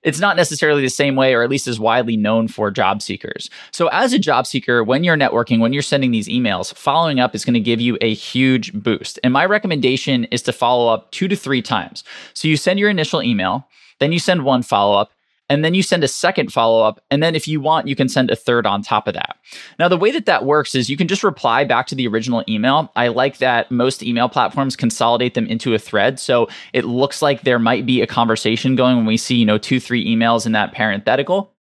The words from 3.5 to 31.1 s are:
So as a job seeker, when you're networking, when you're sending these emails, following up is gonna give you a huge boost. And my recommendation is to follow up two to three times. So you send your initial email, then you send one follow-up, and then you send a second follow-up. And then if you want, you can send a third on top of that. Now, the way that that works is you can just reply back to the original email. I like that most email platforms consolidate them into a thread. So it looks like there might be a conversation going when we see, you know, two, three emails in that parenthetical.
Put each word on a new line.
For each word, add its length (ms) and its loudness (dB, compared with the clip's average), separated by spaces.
So 160 0
as 240 0
a 60 2
job 280 2
seeker, 380 0
when 180 0
you're 140 2
networking, 420 2
when 140 2
you're 100 -2
sending 300 0
these 160 0
emails, 440 -2
following 460 0
up 160 0
is 100 -6
gonna 140 2
give 220 0
you 200 0
a 140 2
huge 600 0
boost. 500 -4
And 80 2
my 120 2
recommendation 800 0
is 160 -4
to 100 -2
follow 400 2
up 180 -4
two 160 -4
to 80 0
three 280 -2
times. 420 -6
So 140 -6
you 100 2
send 220 0
your 120 2
initial 340 -2
email, 420 -2
then 140 2
you 80 0
send 240 0
one 180 2
follow-up, 480 2
and 140 2
then 80 0
you 100 2
send 220 0
a 40 0
second 440 -2
follow-up. 480 2
And 120 2
then 120 0
if 140 -4
you 100 -2
want, 300 0
you 80 -2
can 140 0
send 200 0
a 60 2
third 300 0
on 160 0
top 260 0
of 60 -4
that. 220 -8
Now, 100 2
the 80 4
way 140 2
that 160 -4
that 180 2
works 300 0
is 160 0
you 80 -4
can 100 0
just 160 -2
reply 400 0
back 220 0
to 80 -10
the 120 -2
original 400 -2
email. 500 -2
I 120 0
like 300 -2
that 320 0
most 320 0
email 260 0
platforms 480 -2
consolidate 560 0
them 140 -4
into 260 -2
a 60 2
thread. 420 0
So 300 0
it 100 0
looks 380 -2
like 220 0
there 140 2
might 280 0
be 160 2
a 40 2
conversation 680 0
going 220 4
when 80 0
we 100 2
see, 200 -2
you 100 4
know, 100 4
two, 240 0
three 260 -4
emails 380 2
in 80 -2
that 220 0
parenthetical. 800 -2